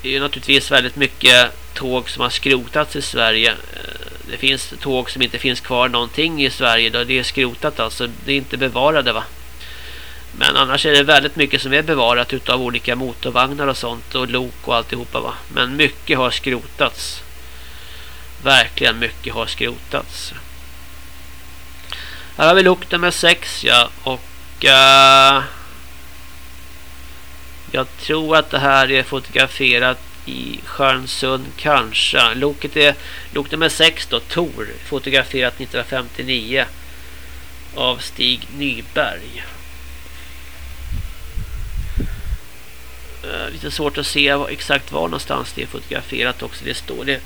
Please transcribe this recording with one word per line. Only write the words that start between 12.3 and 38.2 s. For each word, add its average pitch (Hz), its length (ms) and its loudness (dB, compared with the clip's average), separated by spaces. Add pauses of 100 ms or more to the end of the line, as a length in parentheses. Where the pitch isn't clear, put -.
utav 127 280 0
olika 120 340 -2
motorvagnar 131 720 0
och 131 100 0
sånt 117 380 -8
och 127 140 0
lok 127 380 -4
och 123 80 4
alltihopa, 120 440 -2
va? 120 140 -4 (200)
Men 127 220 0
mycket 147 420 2
har 123 140 2
skrotats. - 880 -4 (1200)
Verkligen 123 560 4
mycket 117 340 -4
har 117 120 -2
skrotats. - 880 -6 (2000)
Här 151 100 6
har 175 80 8
vi 190 80 8
lok 180 280 4
nummer 175 200 2
sex, - 520 2
ja. 120 260 6 (140)
Och, - 640 -6
eh, 135 800 10 (2250)
jag 131 160 -2 (140)
tror 156 360 2
att 151 140 2
det 139 80 0
här 135 320 6
är 131 120 4
fotograferat 127 960 2 (260)
i 123 400 -8
Stjärnsund, 131 800 0 (120)
kanske. 120 760 4
Loket 143 440 -2
är 147 180 8 (380)
lok 143 180 -4
nummer 160 180 2
sex - 380 2
då, 120 120 -4
Tor, 123 480 -4 (180)
fotograferat 131 760 0
nittonhundrafemtionio 123 1080 -2 (1080)
av 127 220 -2
Stig 123 500 -4 (100)